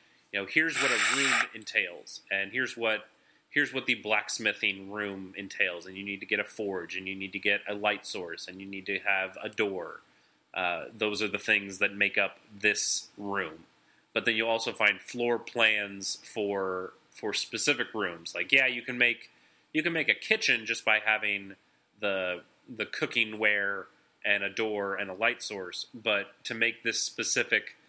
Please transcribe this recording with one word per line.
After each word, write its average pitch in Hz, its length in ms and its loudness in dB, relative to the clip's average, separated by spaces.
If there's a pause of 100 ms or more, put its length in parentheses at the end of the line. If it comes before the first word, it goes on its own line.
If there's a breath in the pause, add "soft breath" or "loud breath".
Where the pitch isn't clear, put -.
(320 soft breath)
you 101 80 0
know, 98 100 -2
here's 156 320 2
what 135 80 4
a 113 280 4
room 135 160 4 (200)
entails, 101 680 -4 (100)
and 98 220 -2
here's 127 240 -2
what, 110 320 0 (400 soft breath)
here's 143 240 2
what 131 140 -2
the 127 80 4
blacksmithing 104 920 -2
room 98 480 -6
entails, 92 480 -2
and 95 120 -12
you 98 60 -6
need 101 180 -6
to - 40 -10
get 104 140 0
a 101 60 0
forge, 92 500 -4
and 95 140 -8
you 95 60 -6
need 95 180 -8
to 101 60 -8
get 101 280 2
a 101 60 -4
light 104 340 -2
source, 85 400 -8
and 92 140 -12
you 98 40 -12
need 98 200 -10
to 98 140 -2
have 95 440 0
a 107 60 -6
door. 92 500 -2 (540 soft breath)
Uh, 87 320 -2 (120)
those 104 240 0
are 107 60 2
the 98 100 -4
things 98 420 2
that 101 140 2
make 101 240 0
up 98 200 2 (200)
this - 600 2
room. 95 480 -4 (480 soft breath)
But 110 100 0
then 113 140 4
you'll 113 120 2
also 113 220 2
find 104 300 4
floor 120 360 2
plans 104 840 2
for, 95 720 0 (180)
for 107 220 -4
specific 120 600 0
rooms. 85 400 -4
Like, 90 200 0
yeah, 135 120 8
you 123 160 0
can 123 160 -6
make, 120 320 2 (440 soft breath)
you 156 100 2
can 170 80 0
make 160 160 0
a 110 60 6
kitchen 127 520 2
just 113 200 -4
by 107 200 6
having 104 500 0 (440 soft breath)
the, 95 440 0 (300)
the 107 120 -4
cooking 113 520 -2
ware 101 500 2 (360)
and 104 200 2
a 98 60 0
door 101 460 0
and 98 140 -4
a 95 40 -6
light 117 300 0
source, 92 500 -8
but 107 340 0 (180)
to - 100 -6
make 117 280 0
this 113 180 0
specific - 760 0 (120)